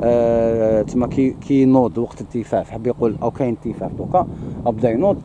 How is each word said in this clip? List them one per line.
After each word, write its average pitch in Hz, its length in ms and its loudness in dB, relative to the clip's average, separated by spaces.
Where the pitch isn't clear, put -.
آه، 113 760 2
تما 123 260 0
كي، 131 220 2
كي 135 360 2
نوض 131 320 4
وقت 117 240 -6
التفاف، 107 480 -4
حاب 113 180 -6
يقول 117 340 0
او 113 100 -2
كاين 120 300 -4
تفاف 95 300 -6
دوكا، 170 360 -2
ابدا 117 240 0
ينوض، 156 360 0